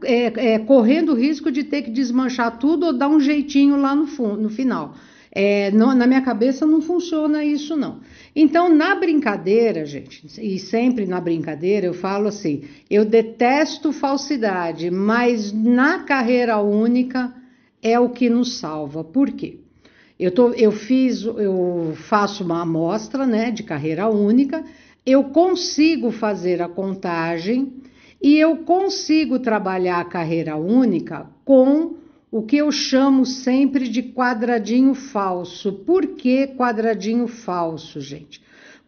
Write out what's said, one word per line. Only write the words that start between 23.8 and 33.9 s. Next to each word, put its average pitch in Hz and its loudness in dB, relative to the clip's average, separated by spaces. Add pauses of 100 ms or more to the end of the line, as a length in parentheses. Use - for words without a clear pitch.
única, 240 0 (460)
eu 269 6
consigo 320 2
fazer 180 -2
a 175 -4
contagem 185 -4 (480)
e 285 6
eu 311 4
consigo 320 0
trabalhar 185 -2
a 170 -6
carreira 165 -4
única 185 0 (160)
com 277 4 (360)
o 220 -4
que 277 0
eu 302 0
chamo 269 2
sempre 262 0
de 220 -4